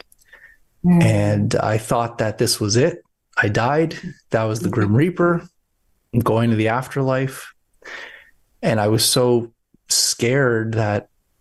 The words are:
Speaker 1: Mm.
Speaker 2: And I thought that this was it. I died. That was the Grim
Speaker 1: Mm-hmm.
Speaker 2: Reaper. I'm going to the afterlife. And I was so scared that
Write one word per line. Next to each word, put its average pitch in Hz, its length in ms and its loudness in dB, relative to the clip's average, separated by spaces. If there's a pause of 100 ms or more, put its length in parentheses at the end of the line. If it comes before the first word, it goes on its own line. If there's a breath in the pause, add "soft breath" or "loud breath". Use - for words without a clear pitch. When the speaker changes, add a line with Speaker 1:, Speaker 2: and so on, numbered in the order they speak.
(840 soft breath)
Speaker 1:
Mm. 175 180 6
Speaker 2:
And 104 540 2
I 110 220 0
thought 117 400 -2
that 107 200 -2
this - 220 0
was 107 160 0
it. 151 260 2 (340)
I 107 120 0
died. 139 480 0 (340)
That 113 140 0
was 110 160 -2
the 180 80 -4
Grim 101 220 0
Speaker 1:
Mm-hmm. 107 60 4
Speaker 2:
Reaper. 170 520 0 (640)
I'm 117 60 2
going 117 300 2
to 110 60 2
the 107 120 0
afterlife. 131 840 -4 (1120 loud breath)
And 127 160 0
I 104 80 0
was 110 180 2
so 120 480 2 (360)
scared 117 840 0
that 104 340 -2 (320)